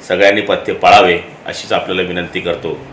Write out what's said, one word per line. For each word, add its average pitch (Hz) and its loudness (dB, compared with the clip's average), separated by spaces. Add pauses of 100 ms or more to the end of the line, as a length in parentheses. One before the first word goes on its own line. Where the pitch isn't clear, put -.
सगळ्यांनी 98 2
पथ्य 95 -4
पाळावे, 92 4 (260)
अशीच - -8
आपल्याला 92 -4
विनंती 87 -6
करतो 85 -6 (140)